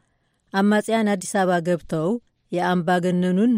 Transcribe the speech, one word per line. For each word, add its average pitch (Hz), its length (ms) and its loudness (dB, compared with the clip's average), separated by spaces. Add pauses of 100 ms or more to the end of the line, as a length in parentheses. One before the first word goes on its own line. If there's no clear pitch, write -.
(520)
አማጽያን 208 560 2
አዲስ 196 260 -4
አበባ 185 300 2
ገብተው 165 440 -2 (440)
የአምባገነኑን 180 1040 0